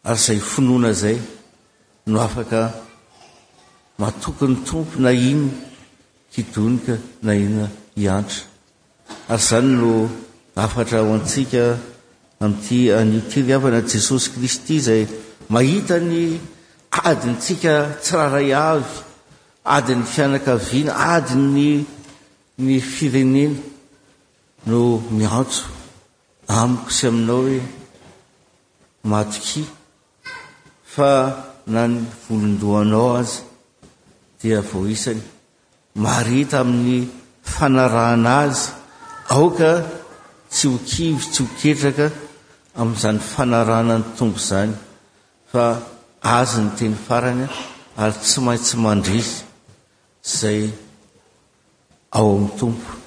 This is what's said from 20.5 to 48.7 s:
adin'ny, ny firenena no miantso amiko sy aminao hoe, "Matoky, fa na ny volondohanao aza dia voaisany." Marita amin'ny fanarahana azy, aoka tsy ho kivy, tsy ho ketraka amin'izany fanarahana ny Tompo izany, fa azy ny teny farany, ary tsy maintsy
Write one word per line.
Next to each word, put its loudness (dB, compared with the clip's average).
adin'ny, 2
ny 2
firenena 0
no 2
miantso 0
amiko 0
sy 0
aminao 0
hoe, 0
"Matoky, -4
fa 0
na 0
ny 0
volondohanao 2
aza -4
dia 0
voaisany." -4
Marita 0
amin'ny 0
fanarahana 4
azy, -2
aoka 4
tsy 0
ho 0
kivy, -2
tsy -2
ho -4
ketraka 2
amin'izany 0
fanarahana 2
ny -2
Tompo 0
izany, -2
fa 2
azy 2
ny 0
teny -2
farany, -2
ary 0
tsy 0
maintsy 0